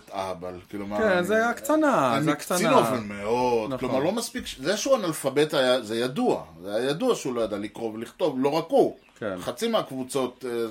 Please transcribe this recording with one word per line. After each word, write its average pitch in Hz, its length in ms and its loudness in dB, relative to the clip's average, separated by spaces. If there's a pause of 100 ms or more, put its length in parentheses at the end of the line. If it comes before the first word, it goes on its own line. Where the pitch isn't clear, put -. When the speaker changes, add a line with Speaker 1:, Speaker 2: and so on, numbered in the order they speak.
(140)
Speaker 1:
אהבל, 92 400 -6 (180)
כלומר, 101 260 -6
Speaker 2:
כן, 214 60 2
Speaker 1:
אני 185 240 4
Speaker 2:
זה 208 80 2
היה 226 140 2
הקצנה, 233 680 2
Speaker 1:
אני 143 60 0
Speaker 2:
זה 151 120 2
Speaker 1:
קצין - 200 -4
Speaker 2:
הקצנה. - 220 4
Speaker 1:
אופן 113 300 2
מאוד, 113 680 0
Speaker 2:
נכון. 127 60 -6 (100)
Speaker 1:
כלומר, 131 160 0
לא 180 60 2
מספיק 233 340 -6
ש-, - 140 -12
זה 170 180 0
שהוא 269 180 2
אנאלפבית 151 580 0
היה, 127 280 4
זה 110 180 -4
ידוע, 135 440 0 (200)
זה 101 120 -4
היה 123 140 0
ידוע 196 260 0
שהוא 135 200 -4
לא 117 60 0
ידע 104 160 -2
לקרוא 107 360 -6
ולכתוב, 123 460 -2
לא 139 100 2
רק 160 180 0
הוא. 208 300 4 (220)
Speaker 2:
כן. 101 220 -4
Speaker 1:
חצי - 260 -4
מהקבוצות, 131 800 -2
אה, 117 240 -2